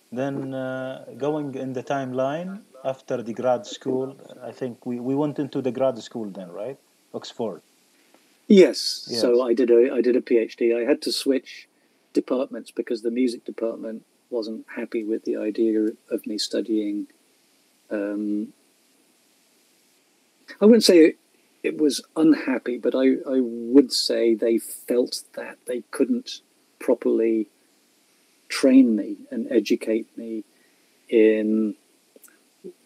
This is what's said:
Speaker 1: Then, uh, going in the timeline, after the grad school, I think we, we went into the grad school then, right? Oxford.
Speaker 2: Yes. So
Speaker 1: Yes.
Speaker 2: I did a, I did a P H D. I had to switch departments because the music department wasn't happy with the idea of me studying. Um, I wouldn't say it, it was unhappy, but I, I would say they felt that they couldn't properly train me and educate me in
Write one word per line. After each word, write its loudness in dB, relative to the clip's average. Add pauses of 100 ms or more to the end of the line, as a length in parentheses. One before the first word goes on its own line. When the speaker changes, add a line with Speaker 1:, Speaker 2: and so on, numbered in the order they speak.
(120)
Speaker 1:
Then, -6
uh, -10 (120)
going -4
in -8
the -6
timeline, -4 (320)
after -6
the -6
grad 0
school, -6 (320)
I -14
think -10
we, -6
we -2
went -2
into -6
the -2
grad 0 (120)
school -8
then, -14
right? -12 (360)
Oxford. -10 (840)
Speaker 2:
Yes. 8 (420)
So 2
Speaker 1:
Yes. 4
Speaker 2:
I 4
did 2
a, 6
I 2
did 2
a -2
P 2
H -2
D. 2
I -2
had 0
to -4
switch -4 (420)
departments -4
because -8
the -4 (100)
music -4
department -8 (280)
wasn't -8 (100)
happy -8
with -4
the -4
idea 0 (200)
of -6
me -8
studying. -4 (800)
Um, -6 (2000)
I 6
wouldn't 10
say 8
it, 8 (460)
it -4
was 0 (140)
unhappy, 2
but -2
I, 4 (140)
I 0
would 4
say 0
they 0
felt -4 (120)
that -14 (100)
they -6
couldn't -2 (380)
properly 0 (1040)
train 6
me -6 (120)
and -6
educate 0 (100)
me -10 (640)
in 4 (1120)